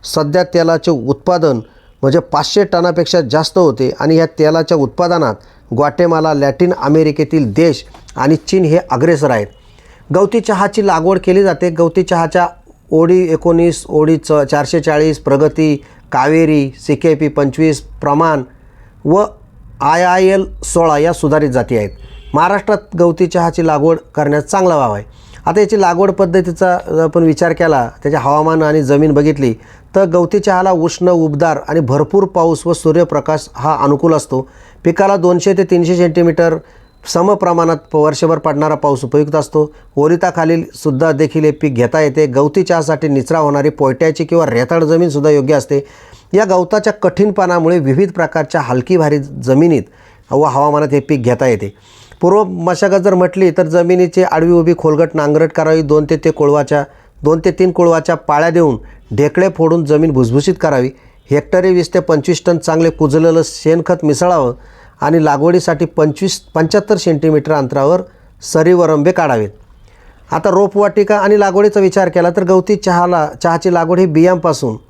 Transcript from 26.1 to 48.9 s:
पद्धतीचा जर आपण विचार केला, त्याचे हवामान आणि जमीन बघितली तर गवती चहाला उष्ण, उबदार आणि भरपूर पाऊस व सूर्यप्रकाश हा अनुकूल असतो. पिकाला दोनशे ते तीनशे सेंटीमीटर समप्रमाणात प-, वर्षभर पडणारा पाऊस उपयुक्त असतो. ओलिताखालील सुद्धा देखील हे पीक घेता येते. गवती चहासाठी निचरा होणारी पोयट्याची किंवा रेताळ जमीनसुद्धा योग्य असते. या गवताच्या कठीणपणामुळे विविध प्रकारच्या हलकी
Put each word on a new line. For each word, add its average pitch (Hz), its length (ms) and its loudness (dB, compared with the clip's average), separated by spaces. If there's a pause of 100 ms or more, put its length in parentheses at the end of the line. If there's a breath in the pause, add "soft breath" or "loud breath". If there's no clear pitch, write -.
पद्धतीचा 180 680 0 (120)
जर 160 140 0
आपण 165 180 0
विचार 165 300 2
केला, 147 380 0 (120)
त्याचे 143 140 -2
हवामान 151 460 0
आणि 151 200 0
जमीन 143 300 2
बघितली 139 420 0 (420 loud breath)
तर 190 80 4
गवती 175 340 0
चहाला 190 340 0
उष्ण, 175 380 0
उबदार 160 480 0 (100)
आणि 156 120 0
भरपूर 147 440 0
पाऊस 170 420 -2
व 170 60 -2
सूर्यप्रकाश 156 840 -2
हा 147 260 -2
अनुकूल 147 340 2
असतो. 131 340 -4 (360 soft breath)
पिकाला 196 320 0
दोनशे 180 360 0
ते 185 120 0
तीनशे 175 320 0
सेंटीमीटर 170 600 2 (560 soft breath)
समप्रमाणात 170 640 0 (160)
प-, 165 40 -2
वर्षभर 156 420 0
पडणारा 151 360 -2
पाऊस 143 300 -2
उपयुक्त 147 300 -2
असतो. 151 400 -2 (220 soft breath)
ओलिताखालील 165 640 0 (120)
सुद्धा 151 380 -2
देखील 151 320 -2
हे 151 60 4
पीक 147 240 -4
घेता 120 260 0
येते. 151 260 0
गवती 143 360 0
चहासाठी 160 460 -2
निचरा 139 300 -2
होणारी 143 300 0
पोयट्याची 151 560 -2
किंवा 165 220 0
रेताळ 135 380 0
जमीनसुद्धा 151 460 0
योग्य 147 240 2
असते. 139 320 -2 (480 loud breath)
या 208 100 2
गवताच्या 190 480 0
कठीणपणामुळे 180 840 0
विविध 143 340 0
प्रकारच्या 160 480 -4
हलकी 127 360 -6